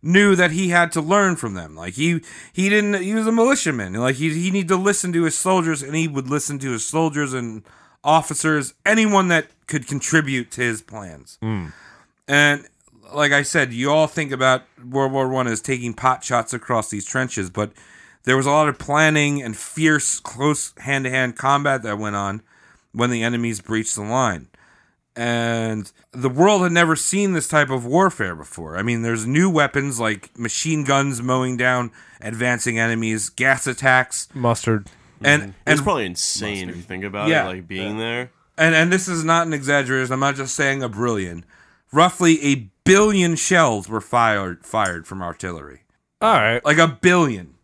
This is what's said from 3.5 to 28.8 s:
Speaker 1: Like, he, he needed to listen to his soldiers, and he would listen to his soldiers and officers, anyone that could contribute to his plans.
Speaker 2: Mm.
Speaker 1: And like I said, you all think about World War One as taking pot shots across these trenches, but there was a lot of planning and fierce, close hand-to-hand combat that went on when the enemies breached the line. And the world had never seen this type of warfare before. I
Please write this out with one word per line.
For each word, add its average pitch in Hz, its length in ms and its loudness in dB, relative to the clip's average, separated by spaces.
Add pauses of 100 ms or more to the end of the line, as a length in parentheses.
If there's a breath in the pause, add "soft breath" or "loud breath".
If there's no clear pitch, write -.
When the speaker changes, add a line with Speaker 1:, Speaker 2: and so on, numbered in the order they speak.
Speaker 1:
Like, 127 220 0
he, 156 140 -2 (120)
he 185 100 -2
needed 190 180 -2
to 185 80 2
listen 190 340 0
to 170 120 0
his 160 140 -2
soldiers, 165 460 0
and 139 140 -8
he 165 100 0
would 135 220 -6
listen 143 300 -4
to 135 120 -6
his 113 140 -6
soldiers 147 480 -2
and 117 300 -8 (420 soft breath)
officers, 151 680 2 (120)
anyone 208 420 4
that 165 200 0 (200)
could 147 180 -4
contribute 135 680 -2
to 123 100 -6
his 117 200 -2
plans. 90 600 -18
Speaker 2:
Mm. 101 300 -4 (560 loud breath)
Speaker 1:
And 143 360 2 (480)
like 147 180 2
I 143 100 4
said, 143 300 0
you 123 180 -2
all 156 160 4
think 147 280 -4
about 131 300 2 (220)
World 135 280 -2
War 131 160 0
One 131 180 -2
as 113 140 -4
taking 123 320 -4
pot 127 320 0
shots 120 280 -2
across 113 360 -2
these 101 160 -8
trenches, 120 440 -4
but 104 220 -4 (540 loud breath)
there 127 100 4
was 135 100 2
a 143 60 2
lot 151 160 4
of 143 100 -2
planning 147 640 2
and 117 140 -8
fierce, - 640 0
close 143 600 -2
hand-to-hand 131 580 -2
combat 139 460 0
that 107 140 -4
went 104 200 -4
on 101 240 -4 (500 soft breath)
when 120 180 0
the 117 140 -2
enemies 117 380 -2
breached 110 340 -4
the 107 60 -8
line. 107 480 -2 (680 soft breath)
And 117 760 -4 (220 soft breath)
the 127 160 -4
world 180 360 4
had 175 100 2
never 165 240 4
seen 196 340 0
this 170 160 -2
type 147 220 2
of 127 160 -2
warfare 127 500 0
before. 80 420 -12
I 95 60 -4